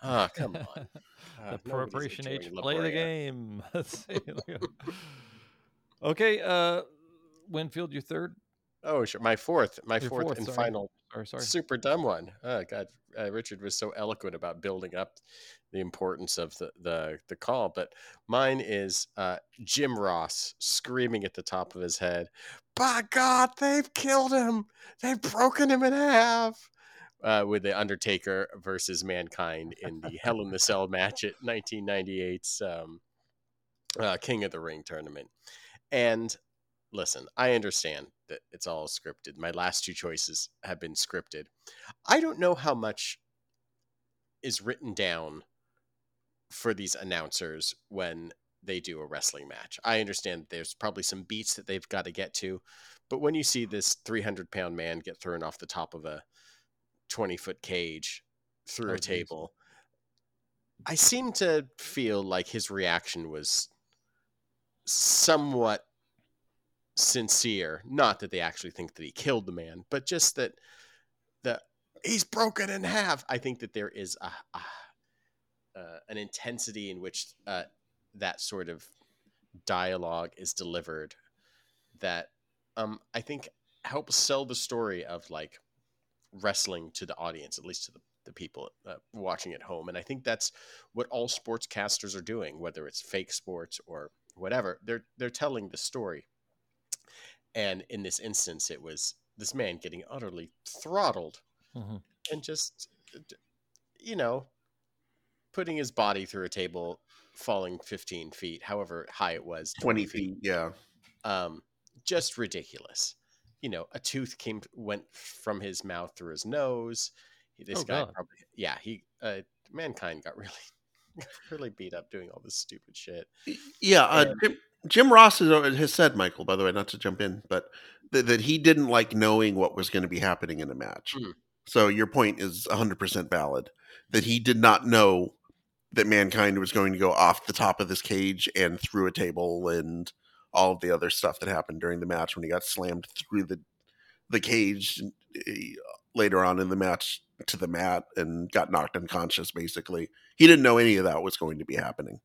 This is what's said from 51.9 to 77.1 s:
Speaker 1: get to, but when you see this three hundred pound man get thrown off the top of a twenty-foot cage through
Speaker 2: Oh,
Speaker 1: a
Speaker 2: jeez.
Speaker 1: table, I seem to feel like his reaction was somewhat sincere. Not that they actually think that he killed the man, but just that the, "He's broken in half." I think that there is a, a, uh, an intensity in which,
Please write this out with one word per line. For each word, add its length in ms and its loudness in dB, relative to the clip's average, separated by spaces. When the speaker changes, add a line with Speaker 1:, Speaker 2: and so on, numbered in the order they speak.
Speaker 1:
get 240 -8
to, 260 -6
but 100 -4
when 160 0
you 80 0
see 220 0
this 280 -2
three 160 -2
hundred 300 -6
pound 240 -6
man 240 -6
get 220 -14
thrown 220 -8
off 160 -10
the 80 -16
top 260 -8
of 120 -16
a 180 -12
twenty-foot 520 -6
cage 600 -6
through 240 -6
Speaker 2:
Oh, 40 -2
Speaker 1:
a 20 -4
Speaker 2:
jeez. 40 -4
Speaker 1:
table, 520 -6
I 100 -4
seem 380 4
to 340 2
feel 460 -2
like 240 -2
his 240 -6
reaction 580 0
was 400 -4
somewhat 1000 4
sincere. 880 0
Not 340 4
that 120 -10
they 80 -4
actually 320 -6
think 240 -12
that 80 -16
he 80 -12
killed 340 -2
the 60 -10
man, 380 -12
but 160 -6
just 300 0
that 180 -4
the, 180 -4
"He's 200 -2
broken 460 -2
in 140 -6
half." 460 0
I 80 -2
think 220 -6
that 140 -12
there 160 -6
is 320 -10
a, 100 -10
a, 1300 -20
uh, 200 -18
an 80 -12
intensity 720 -10
in 120 -12
which, 260 -10